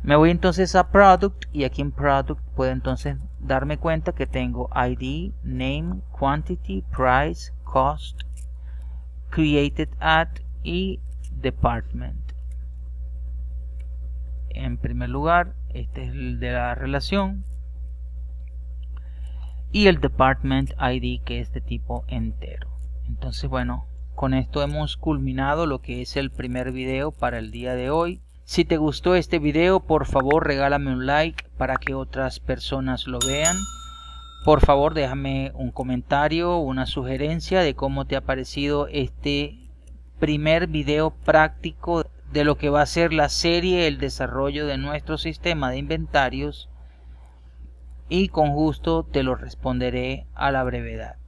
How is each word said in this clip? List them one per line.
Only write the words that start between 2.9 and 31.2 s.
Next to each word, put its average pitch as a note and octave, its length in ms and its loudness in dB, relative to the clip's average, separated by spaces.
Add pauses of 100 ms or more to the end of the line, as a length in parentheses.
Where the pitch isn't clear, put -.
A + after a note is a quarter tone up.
darme C#3 400 0
cuenta D#3+ 340 0
que C3+ 140 -2
tengo B2 480 -2
I B2+ 200 2
D, C3+ 380 -4 (100)
name, C#3+ 580 -2 (100)
quantity, F3 720 -2 (120)
price, C3 580 2 (100)
cost, - 580 0 (1080)
created D3 580 4 (100)
at D#3+ 300 4 (320)
y F3+ 380 -2 (320)
department. B2 1000 -4 (2250)
En A#2+ 280 -4
primer B2 320 -2
lugar, E3 460 2 (140)
este C3 360 -6
es B2 60 -6
el B2+ 280 -4
de B2 120 -2
la B2 220 -2
relación F3 680 -2 (2250)
y G#3 140 6
el F3 140 10
department C3+ 800 2
I B2+ 200 0
D B2 240 -4
que A#2+ 160 -4
es A2+ 120 -6
de B2 100 -6
tipo A#2+ 460 -6
entero. - 600 -6 (380)
Entonces, C3 420 -6
bueno, B2 360 -2 (300)
con C3 180 0
esto C3 300 0
hemos D3 340 -2
culminado C#3+ 680 0
lo C3 140 -2
que B2 200 -8
es B2+ 160 -6
el C#3 140 -2
primer B2+ 400 -4
video C3 400 -2
para A#2+ 260 -2
el A2+ 140 -8
día B2 240 -4
de B2+ 160 -2
hoy. E3+ 320 0 (200)
Si F3 220 2
te D#3+ 120 2
gustó D3+ 360 4
este E3+ 240 4
video, E3 440 4
por D3 260 2
favor D3 400 4
regálame C#3 440 2
un B2+ 140 -2
like D#3 400 2 (120)